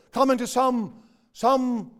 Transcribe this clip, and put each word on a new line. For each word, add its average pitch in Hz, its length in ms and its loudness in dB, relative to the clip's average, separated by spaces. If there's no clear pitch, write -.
coming 262 260 2
to 240 80 -6
some, 247 560 -2
some 247 640 0